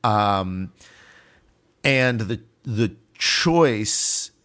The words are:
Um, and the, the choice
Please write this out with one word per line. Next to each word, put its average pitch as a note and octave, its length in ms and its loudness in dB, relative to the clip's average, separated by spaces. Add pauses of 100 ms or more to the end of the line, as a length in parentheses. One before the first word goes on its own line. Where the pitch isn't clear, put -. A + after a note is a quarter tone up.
Um, G2 680 0 (1120)
and B2+ 380 2
the, A2 180 -4 (240)
the A2 320 0 (220)
choice - 1120 0 (160)